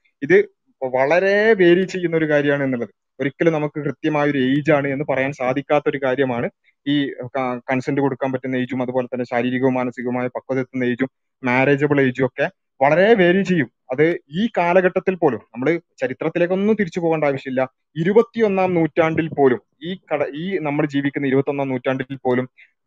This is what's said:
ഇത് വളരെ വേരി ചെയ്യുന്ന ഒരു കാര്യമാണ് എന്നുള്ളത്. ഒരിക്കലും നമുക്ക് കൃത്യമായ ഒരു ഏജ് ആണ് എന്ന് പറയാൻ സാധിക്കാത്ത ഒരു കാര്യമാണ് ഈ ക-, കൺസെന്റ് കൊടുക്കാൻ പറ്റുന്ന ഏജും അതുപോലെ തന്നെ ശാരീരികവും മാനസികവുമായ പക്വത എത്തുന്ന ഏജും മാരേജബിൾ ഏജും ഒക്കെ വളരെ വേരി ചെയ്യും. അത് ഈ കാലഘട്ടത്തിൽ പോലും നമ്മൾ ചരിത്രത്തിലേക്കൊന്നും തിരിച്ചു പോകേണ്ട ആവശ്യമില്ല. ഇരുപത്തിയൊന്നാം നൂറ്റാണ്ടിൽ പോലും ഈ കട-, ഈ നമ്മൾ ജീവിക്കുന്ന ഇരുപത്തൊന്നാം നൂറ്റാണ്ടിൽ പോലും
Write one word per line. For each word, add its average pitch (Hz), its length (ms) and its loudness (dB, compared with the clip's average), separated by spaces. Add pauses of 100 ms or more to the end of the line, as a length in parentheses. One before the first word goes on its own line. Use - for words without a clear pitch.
(220)
ഇത് 180 240 4 (380)
വളരെ 180 720 2
വേരി 180 300 6
ചെയ്യുന്ന 175 340 -2
ഒരു 156 120 0
കാര്യമാണ് 143 340 2
എന്നുള്ളത്. 123 260 -4 (300)
ഒരിക്കലും 139 340 0
നമുക്ക് 151 260 -4
കൃത്യമായ 147 520 -2
ഒരു 139 60 -2
ഏജ് 135 340 2
ആണ് 143 160 2
എന്ന് 139 220 -4
പറയാൻ 135 240 -2
സാധിക്കാത്ത 143 560 -2
ഒരു 143 140 -4
കാര്യമാണ് 131 460 -2 (380)
ഈ 143 220 0
ക-, 123 520 -6 (100)
കൺസെന്റ് 139 300 -2
കൊടുക്കാൻ 131 300 -2
പറ്റുന്ന 131 240 -6
ഏജും 127 260 -4
അതുപോലെ 127 260 -4
തന്നെ 123 180 -6
ശാരീരികവും 127 480 0
മാനസികവുമായ 123 540 -4
പക്വത 131 320 -6
എത്തുന്ന 127 240 -4
ഏജും 123 260 -2 (340)
മാരേജബിൾ 139 580 2
ഏജും 131 240 0
ഒക്കെ 143 260 -4 (300)
വളരെ 170 320 4
വേരി 185 300 4
ചെയ്യും. 165 280 0 (200)
അത് 156 280 0 (100)
ഈ 196 280 -2
കാലഘട്ടത്തിൽ 180 580 2
പോലും 135 240 0
നമ്മൾ 147 420 -4 (200)
ചരിത്രത്തിലേക്കൊന്നും 175 800 -2
തിരിച്ചു 185 200 -4
പോകേണ്ട 160 240 0
ആവശ്യമില്ല. 131 460 -2 (260)
ഇരുപത്തിയൊന്നാം 196 800 2
നൂറ്റാണ്ടിൽ 160 540 0
പോലും 135 340 2 (220)
ഈ 185 160 -10 (140)
കട-, 139 220 -2
ഈ 180 220 -6
നമ്മൾ 151 280 -4
ജീവിക്കുന്ന 139 420 -2
ഇരുപത്തൊന്നാം 139 420 -2
നൂറ്റാണ്ടിൽ 131 460 -4
പോലും 127 340 -2 (380)